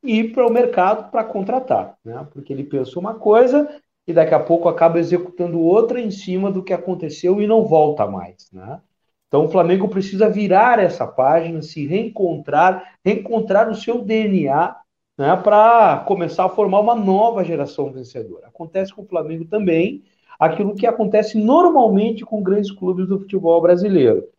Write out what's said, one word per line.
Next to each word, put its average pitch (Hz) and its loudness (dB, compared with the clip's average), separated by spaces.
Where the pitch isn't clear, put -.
ir 226 -2
para 247 2
o 233 2
mercado 214 0
pra 226 -2
contratar, 202 -4
né? 123 -14
Porque 139 -16
ele 139 -8
pensa 135 -6
uma 208 -8
coisa 247 4
e 175 -6
daqui 160 4
a 147 4
pouco 170 0
acaba 165 2
executando 170 -4
outra 220 2
em 226 -6
cima 190 -6
do 185 -6
que 185 -4
aconteceu 175 -4
e 208 0
não 220 2
volta 147 2
mais, 90 -14
né? 104 -18
Então 151 2
o - -2
Flamengo 185 2
precisa 196 -2
virar 208 2
essa 165 -2
página, 160 -2
se 143 -10
reencontrar, 180 -2
reencontrar 220 -2
o 202 -6
seu 233 -6
D 202 -4
N 170 0
A, 151 -2
né, 147 2
pra 208 4
começar 180 -2
a 185 0
formar 202 0
uma 226 2
nova 202 0
geração 143 -6
vencedora. 113 -16
Acontece 190 -8
com 208 -20
o 170 -20
Flamengo 165 -6
também 185 -2
aquilo 196 0
que 233 -2
acontece 214 0
normalmente 233 2
com 208 -6
grandes 196 0
clubes 185 -4
do 190 -2
futebol 170 0
brasileiro 175 2